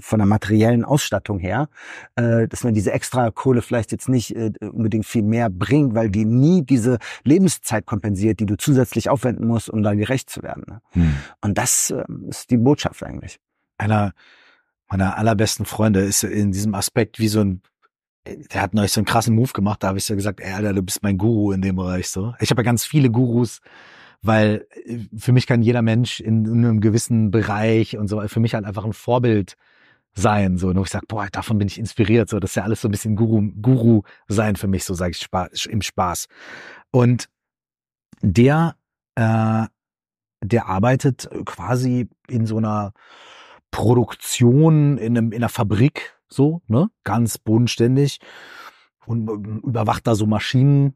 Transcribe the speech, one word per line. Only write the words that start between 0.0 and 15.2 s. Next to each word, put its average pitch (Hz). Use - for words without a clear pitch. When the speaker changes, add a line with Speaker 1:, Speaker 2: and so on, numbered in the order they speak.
Speaker 1:
von -
der 101
materiellen 107
Ausstattung 107
her, 98
äh, 117
dass -
mir 120
diese 107
extra 123
Kohle 123
vielleicht 120
jetzt -
nicht, 123
äh, 110
unbedingt 110
viel 117
mehr 113
bringt, 120
weil 113
die 107
nie 139
diese 123
Lebenszeit 160
kompensiert, 104
die 107
du 98
zusätzlich 127
aufwenden 120
musst, 113
um 110
da 104
gerecht 104
zu -
werden, -
ne? 104
Speaker 2:
Hm. 82
Speaker 1:
Und 101
das, -
ähm, -
ist -
die 123
Botschaft 131
eigentlich. -
Speaker 2:
Einer 104
meiner 95
allerbesten 110